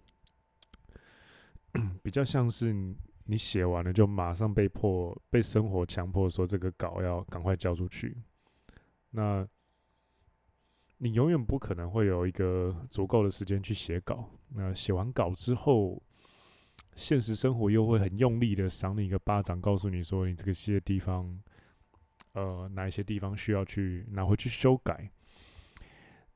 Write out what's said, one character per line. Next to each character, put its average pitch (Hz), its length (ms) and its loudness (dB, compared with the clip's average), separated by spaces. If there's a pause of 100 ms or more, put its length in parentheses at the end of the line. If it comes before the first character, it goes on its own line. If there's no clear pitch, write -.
(1700)
<clears throat> 95 280 -2
比 - 80 -6
较 139 160 0
像 127 240 2
是 113 240 0
你， 95 240 -4 (280)
你 104 120 0
写 98 260 0
完 87 220 2
了 92 80 0
就 107 140 8
马 90 260 0
上 107 180 0
被 101 160 4
迫， 92 480 0 (140)
被 123 100 4
生 107 300 2
活 90 160 0
强 92 260 -4
迫 95 160 4
说 90 200 0
这 98 100 0
个 90 140 -4
稿 90 320 -4
要 87 220 -2
赶 90 180 -8
快 92 120 2
交 87 200 0
出 90 120 -2
去。 120 300 -8 (960)
那 101 360 -2 (1500)
你 117 160 -2
永 127 160 4
远 147 160 2
不 135 140 -2
可 - 160 -4
能 87 160 -6
会 107 160 4
有 90 180 2
一 92 60 0
个 92 440 0 (140)
足 98 160 -2
够 107 180 4
的 101 60 2
时 95 160 -6
间 98 160 0
去 101 140 -6
写 85 240 -6
稿。 - 280 -6 (220)
那 95 240 -4
写 - 180 -4
完 98 220 -2
稿 92 220 0
之 - 180 -2
后， 113 480 2 (960)
现 - 240 0
实 110 160 0
生 127 220 0
活 107 120 2
又 110 160 6
会 113 140 4
很 98 180 0
用 117 220 2
力 110 160 2
的 95 140 0
赏 95 280 -4
你 104 80 -2
一 92 40 -2
个 95 100 0
巴 104 220 0
掌， 90 180 -4
告 101 160 2
诉 98 140 -2
你 92 120 -2
说 92 240 -2
你 90 80 -2
这 85 120 -10
个 98 80 0
些 101 260 -2
地 98 180 0
方， 92 400 -4 (920)
呃， 95 380 -6
哪 95 180 -6
一 95 40 -2
些 101 120 -4
地 104 160 -4
方 98 160 -4
需 107 160 -2
要 98 140 2
去 90 460 -4
拿 98 120 -2
回 95 100 4
去 - 140 2
修 131 300 4
改。 - 340 -6 (1200)